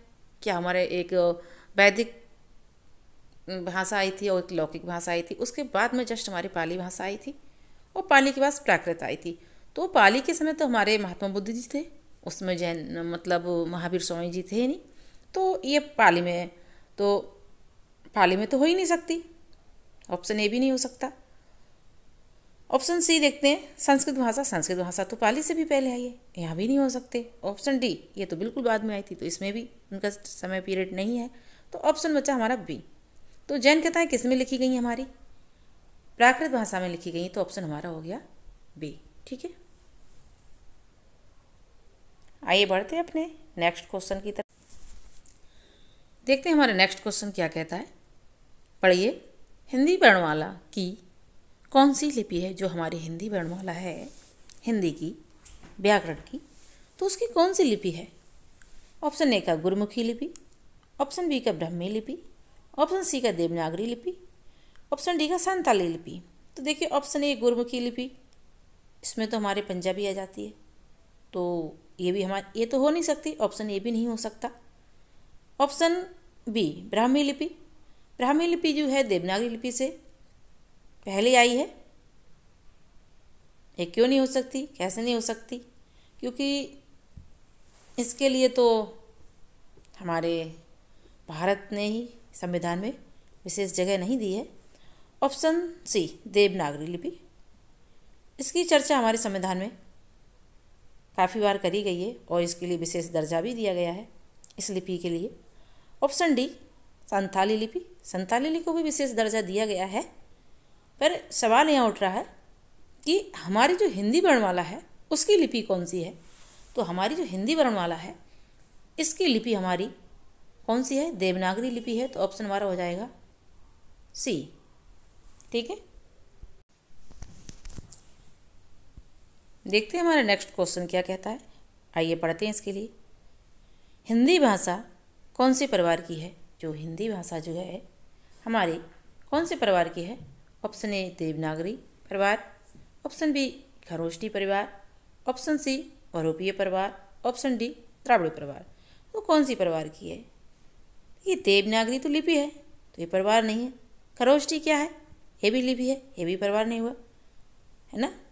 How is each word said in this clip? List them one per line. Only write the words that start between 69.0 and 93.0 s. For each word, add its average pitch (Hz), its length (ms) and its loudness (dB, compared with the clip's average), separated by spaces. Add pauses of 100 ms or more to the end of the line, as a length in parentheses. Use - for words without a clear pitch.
इसमें 220 240 -2
तो 226 100 -4
हमारे 202 260 -2
पंजाबी 185 440 -4
आ 190 60 -2
जाती 196 320 -10
है, 214 80 -14 (800)
तो 175 420 -4 (240)
ये 180 120 0
भी 196 120 0
हमारे, 196 220 -4 (100)
ये 226 100 0
तो 254 140 0
हो 285 100 4
नहीं 330 140 2
सकती, 302 320 -2
ऑप्शन 214 340 -2
ए 196 100 -4
भी 233 120 -4
नहीं 233 160 0
हो 226 100 -4
सकता। 226 340 -8 (1080)
ऑप्शन 330 460 2 (420)
बी 208 220 0 (200)
ब्राह्मी 254 340 4
लिपि, 277 220 -2 (720)
ब्राह्मी 294 280 2
लिपि 339 260 2
जो 294 140 0
है 269 180 4
देवनागरी 196 440 0
लिपि 233 240 -6
से 262 140 0 (1200)
पहले 214 280 4
आई 240 200 8
है। 294 100 0 (2000)
ये 175 80 -2
क्यों 226 220 2
नहीं 269 120 4
हो 262 60 4
सकती, 262 420 -2
कैसे 190 340 -4
नहीं 240 140 -2
हो 226 60 -2
सकती? 226 360 -6 (640)
क्योंकि 277 640 -4 (1160)
इसके 247 320 0
लिए 254 200 4
तो 254 160 4 (1300)
हमारे 170 320 -2 (960)
भारत 180 420 -2
ने 208 140 -4
ही 226 220 -4 (260)
संविधान 175 460 -4
में 220 120 -4 (540)